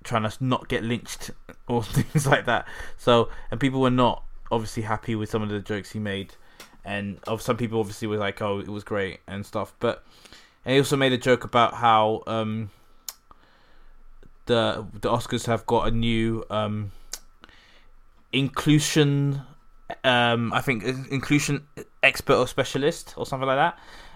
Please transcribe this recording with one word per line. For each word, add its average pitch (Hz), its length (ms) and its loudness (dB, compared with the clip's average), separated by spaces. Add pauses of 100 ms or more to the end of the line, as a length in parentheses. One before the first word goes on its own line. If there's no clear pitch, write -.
trying 113 200 -2
to 110 60 0
s-, - 120 -8
not 127 280 -2
get 123 140 -2
lynched - 480 -6 (380)
or 120 160 0
<laughs> - 0 -
things - 420 0
like 139 200 4
that. 117 200 0 (300)
So, 117 320 6 (220)
and 113 100 -4
people 131 220 2
were 127 80 4
not 123 320 4 (280)
obviously 113 320 -2
happy 110 320 -4
with 107 160 -4
some 110 120 0
of 104 80 -4
the 104 100 -4
jokes 98 320 -6
he 110 60 -8
made, 98 360 -6 (500)
and 101 420 -6
of 110 160 -4
some 120 160 0
people 113 220 -2
obviously 104 280 -4
were 104 80 -2
like, 98 240 -4
"Oh, 101 200 -2
it - 80 -10
was 104 140 -10
great" 98 460 -4
and 98 180 -8
stuff. 98 320 -6
But, - 260 -2 (600)
and 127 100 -2
he 139 60 6
also 139 160 2
made 135 160 4
a 123 60 0
joke 123 260 2
about 117 300 4
how, 110 520 4
um, 110 440 -4 (1800)
the, 113 380 2 (160)
the - 100 -2
Oscars 117 360 -2
have 113 200 0
got 120 200 2
a 113 60 2
new, 113 580 0
um, 104 400 -4 (1400)
inclusion, 143 1120 4 (600)
um, 120 480 4
I 120 80 0
think, 120 240 -2
in-, 131 260 -4
inclusion 143 560 0 (360)
expert 139 340 4
or 123 120 4
specialist - 680 -2
or - 100 -6
something 135 200 -4
like 135 120 2
that. 160 200 2 (380)